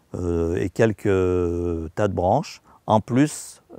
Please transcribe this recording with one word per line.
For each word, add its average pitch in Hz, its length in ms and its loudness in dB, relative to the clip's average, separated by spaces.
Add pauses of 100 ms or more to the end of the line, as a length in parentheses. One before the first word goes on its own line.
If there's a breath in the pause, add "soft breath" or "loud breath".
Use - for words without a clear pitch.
(160 soft breath)
euh, 85 400 -2
et 104 140 -2
quelques 90 1300 0
tas 107 120 0
de 95 60 -4
branches, 92 480 -2 (240 soft breath)
en 107 160 4
plus - 600 -2 (180)